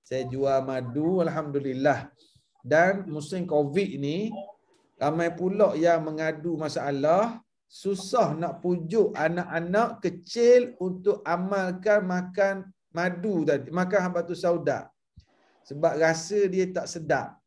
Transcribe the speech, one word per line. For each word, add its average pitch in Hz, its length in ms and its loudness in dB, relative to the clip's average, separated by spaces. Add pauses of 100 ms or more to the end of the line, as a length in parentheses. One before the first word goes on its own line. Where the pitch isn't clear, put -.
saya 131 240 -6
jual 135 320 0
madu, 135 640 -2
Alhamdulillah. 139 880 0 (480)
Dan 180 480 2
musim 156 400 -6
covid 151 480 0
ni, 151 320 -4 (720)
ramai 165 320 0
pula 185 480 2
yang 165 240 4
mengadu 156 560 -4
masalah, 156 800 0 (340)
susah 190 640 -2
nak 165 240 -6
pujuk 180 560 0
anak-anak 170 800 0
kecil 240 800 4
untuk 185 480 -2
amalkan 190 800 0
makan 185 500 0 (380)
madu 175 540 -2
tadi, 147 260 0
makan 185 260 2
Habbatus 175 460 -2
Sauda. 147 480 -2 (720)
Sebab 147 320 -2
rasa 165 480 2
dia 185 240 0
tak 180 160 -6
sedap. 147 420 -4 (200)